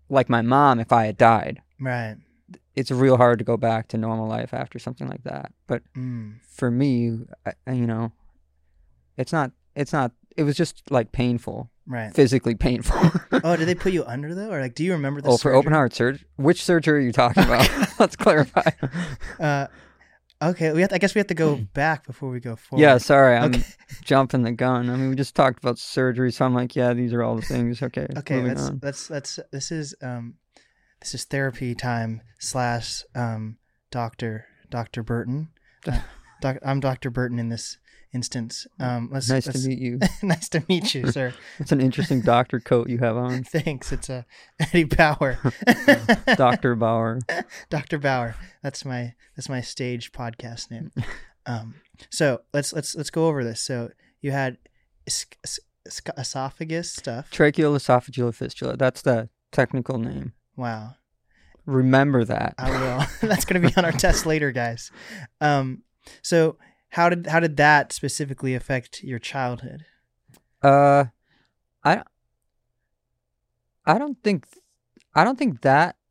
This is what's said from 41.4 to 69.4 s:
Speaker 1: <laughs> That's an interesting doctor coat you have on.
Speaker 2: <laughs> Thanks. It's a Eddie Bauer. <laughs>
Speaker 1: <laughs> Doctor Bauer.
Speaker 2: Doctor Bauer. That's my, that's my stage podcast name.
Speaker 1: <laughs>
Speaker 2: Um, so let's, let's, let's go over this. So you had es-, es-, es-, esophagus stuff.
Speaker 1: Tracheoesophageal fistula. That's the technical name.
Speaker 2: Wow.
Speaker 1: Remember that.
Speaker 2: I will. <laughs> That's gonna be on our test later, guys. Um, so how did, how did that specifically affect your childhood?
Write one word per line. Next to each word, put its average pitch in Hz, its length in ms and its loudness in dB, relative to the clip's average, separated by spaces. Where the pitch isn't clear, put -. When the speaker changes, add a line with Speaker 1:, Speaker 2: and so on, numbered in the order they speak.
Speaker 1:
<laughs> - 120 -18
That's 147 140 -2
an 139 100 4
interesting 131 400 0
doctor 123 360 4
coat 117 300 0
you 120 100 -2
have 117 200 0
on. 123 260 -4
Speaker 2:
<laughs> - 0 -
Thanks. 151 480 -6
It's - 160 -6
a 127 160 -10
Eddie 165 260 2
Bauer. 147 520 2
<laughs> - 360 4
Speaker 1:
<laughs> 214 320 2
Doctor 123 380 2
Bauer. 113 440 0
Speaker 2:
Doctor 151 300 -6
Bauer. 127 360 -2
That's - 240 -10
my, 120 260 -8
that's 135 140 -12
my 127 100 -4
stage 123 520 -8
podcast 117 580 -12
name. 117 260 -12
Speaker 1:
<laughs> 110 60 -4
Speaker 2:
Um, 113 280 -10
so 139 320 0
let's, 143 180 -4
let's, - 220 -8
let's 156 160 -10
go 160 160 0
over 143 180 -2
this. 117 160 -8
So 120 300 -8
you 143 80 -6
had 135 260 -4
es-, - 200 -6
es-, - 160 -10
es-, - 140 -14
esophagus 160 760 -8
stuff. 123 400 -10
Speaker 1:
Tracheoesophageal 131 1040 2
fistula. 123 440 -8
That's 127 240 0
the 113 260 0
technical 131 460 -2
name. 123 340 -8
Speaker 2:
Wow. 117 380 -8
Speaker 1:
Remember 131 580 4
that. - 320 -4
Speaker 2:
I 127 140 -2
will. 131 340 -2
<laughs> 220 80 0
That's 190 160 0
gonna 185 160 0
be 170 160 4
on 180 80 4
our 165 80 0
test - 320 2
later, 151 280 0
guys. 117 380 -6
Um, 135 400 0
so 160 340 2
how 175 200 4
did, 175 160 -2
how 156 140 2
did 156 180 0
that 147 340 6
specifically 139 640 -6
affect - 500 -8
your 123 140 -8
childhood? 127 640 -8